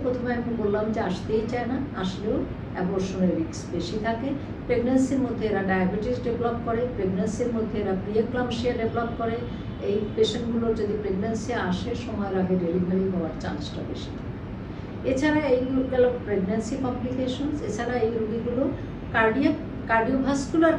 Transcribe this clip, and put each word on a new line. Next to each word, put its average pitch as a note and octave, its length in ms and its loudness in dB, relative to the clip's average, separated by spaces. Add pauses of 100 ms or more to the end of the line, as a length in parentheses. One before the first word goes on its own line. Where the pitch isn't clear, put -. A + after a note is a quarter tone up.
প্রথমে B3 340 0
আমি A#3 140 -2 (120)
বললাম G#3 220 2 (100)
যে - 40 0 (100)
আসতেই G#3+ 420 0
চায় A#3+ 200 -2
না, C#4 60 0 (260)
আসলেও G3+ 340 0 (380)
অ্যাবর্শনের F#3 640 0
রিস্ক - 260 -4 (100)
বেশি F3 300 -2
থাকে। A3+ 240 0 (380)
প্রেগন্যান্সির C4 580 4
মধ্যে G#3+ 260 -2
এরা G3 100 2 (100)
ডায়াবেটিস G#3+ 460 2 (100)
ডেভেলপ A#3 300 0 (100)
করে, A#3 140 0 (140)
প্রেগন্যান্সির G#3+ 600 0
মধ্যে A3+ 280 -2
এরা F#3+ 100 0 (100)
প্রিএক্লাম্পসিয়া A#3 800 0
ডেভেলপ A3+ 380 -2
করে। A3+ 180 0 (520)
এই G3+ 80 2 (180)
পেশেন্টগুলোর A#3 680 2
যদি G3+ 220 0
প্রেগন্যান্সি G#3+ 480 -2 (180)
আসে, A#3 220 -2 (140)
সময়ের G3+ 360 -2
আগে F3+ 220 2
ডেলিভারি F3+ 500 2
হওয়ার D#3+ 200 -2 (100)
চান্সটা - 460 -4
বেশি - 260 -8
থাকে। - 180 -8 (800)
এছাড়া D4+ 300 4 (120)
এইগুলো B3+ 280 2 (120)
গেল B3 100 6 (240)
প্রেগন্যান্সি G#3 480 0 (100)
কমপ্লিকেশনস। C4 720 -2 (120)
এছাড়া A#3+ 260 -2 (100)
এই A3+ 140 2
রোগীগুলো A#3 440 0 (520)
কার্ডিয়াক, A#3+ 400 4 (360)
কার্ডিওভাস্কুলার C#4 880 4